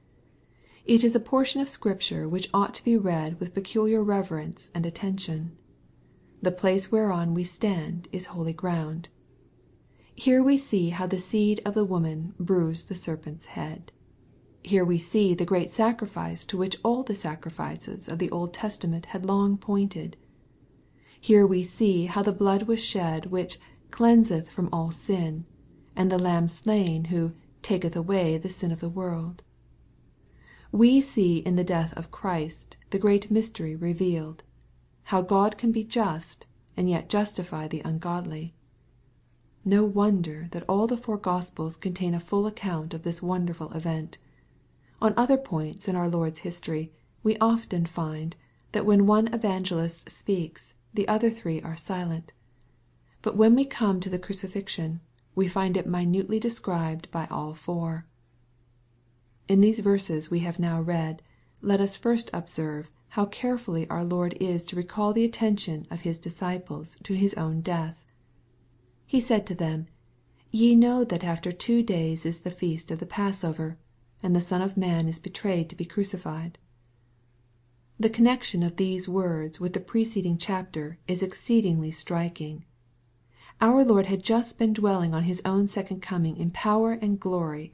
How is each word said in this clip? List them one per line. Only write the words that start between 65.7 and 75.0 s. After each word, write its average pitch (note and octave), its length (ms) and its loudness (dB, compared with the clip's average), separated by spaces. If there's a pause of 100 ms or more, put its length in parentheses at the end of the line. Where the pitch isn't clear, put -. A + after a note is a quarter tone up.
of E3+ 120 -8
his E3 160 -2
disciples E3+ 840 -8
to G3+ 100 -4
his G3 220 2
own D#3+ 260 -2
death. E3 420 -4 (1000)
He C4 160 0
said G#3+ 240 2
to - 80 -8
them, D#3+ 320 -2 (640)
"Ye A#3 260 6
know A#3+ 280 6
that F3+ 220 -2
after E3+ 260 -2
two A#3 320 2
days E3 420 -2
is E3+ 140 -4
the - 100 -6
feast E3+ 400 -4
of E3 80 -4
the E3+ 80 -8
Passover, E3+ 720 -4 (460)
and F3+ 120 2
the F3 60 4
Son F3+ 180 -2
of F#3+ 160 -2
Man E3+ 320 2